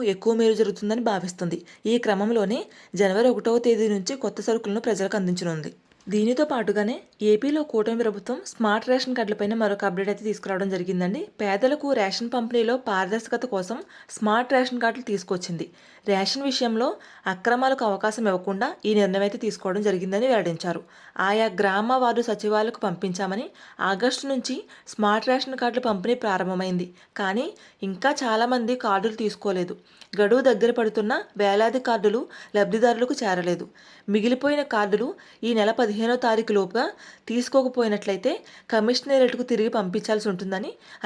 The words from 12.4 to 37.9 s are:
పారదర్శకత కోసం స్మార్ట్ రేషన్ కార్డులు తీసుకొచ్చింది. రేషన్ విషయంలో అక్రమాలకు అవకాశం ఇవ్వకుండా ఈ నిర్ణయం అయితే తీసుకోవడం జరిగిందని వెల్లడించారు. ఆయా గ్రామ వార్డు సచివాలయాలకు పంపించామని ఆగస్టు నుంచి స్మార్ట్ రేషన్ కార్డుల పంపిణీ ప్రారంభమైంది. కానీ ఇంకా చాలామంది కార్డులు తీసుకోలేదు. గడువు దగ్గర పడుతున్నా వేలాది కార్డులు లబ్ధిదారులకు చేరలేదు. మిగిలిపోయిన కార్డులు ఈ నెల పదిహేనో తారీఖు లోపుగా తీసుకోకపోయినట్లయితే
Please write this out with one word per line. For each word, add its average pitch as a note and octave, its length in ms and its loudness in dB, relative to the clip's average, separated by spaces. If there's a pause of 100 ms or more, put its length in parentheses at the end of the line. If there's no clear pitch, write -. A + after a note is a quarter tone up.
పారదర్శకత A3 680 -2
కోసం F#3+ 240 -4 (380)
స్మార్ట్ A3+ 400 0
రేషన్ B3+ 280 0
కార్డులు A#3 280 -2
తీసుకొచ్చింది. F3+ 560 -4 (420)
రేషన్ G3+ 400 0
విషయంలో A#3+ 380 0 (460)
అక్రమాలకు B3+ 560 0
అవకాశం G#3+ 420 -2
ఇవ్వకుండా F#3 360 -2 (220)
ఈ - 100 4
నిర్ణయం G3 280 2
అయితే A3 180 -6
తీసుకోవడం G3 420 -2
జరిగిందని F#3+ 440 0
వెల్లడించారు. F3 500 -2 (460)
ఆయా A3 200 2 (120)
గ్రామ G#3 340 2 (100)
వార్డు A#3+ 260 2
సచివాలయాలకు G#3+ 580 0
పంపించామని F#3+ 580 -4 (460)
ఆగస్టు B3 420 -2
నుంచి B3+ 220 -4 (380)
స్మార్ట్ G#3 380 0
రేషన్ C4 300 -2
కార్డుల A#3+ 280 0
పంపిణీ A3 360 0
ప్రారంభమైంది. F#3 640 -2 (320)
కానీ G3+ 260 -2 (420)
ఇంకా A3+ 220 0 (120)
చాలామంది A#3+ 520 0 (100)
కార్డులు G#3+ 380 0
తీసుకోలేదు. F#3+ 520 -2 (440)
గడువు G#3+ 300 6
దగ్గర A#3 300 4
పడుతున్నా A3 360 0 (260)
వేలాది A3 460 2
కార్డులు G#3+ 320 2 (380)
లబ్ధిదారులకు A3+ 560 2 (100)
చేరలేదు. F3+ 420 0 (480)
మిగిలిపోయిన B3+ 480 2 (140)
కార్డులు G#3 320 2 (400)
ఈ A#3+ 120 2
నెల G#3 200 4
పదిహేనో A3+ 360 0 (120)
తారీఖు A3 300 2
లోపుగా G3 280 0 (440)
తీసుకోకపోయినట్లయితే A#3+ 1040 0 (420)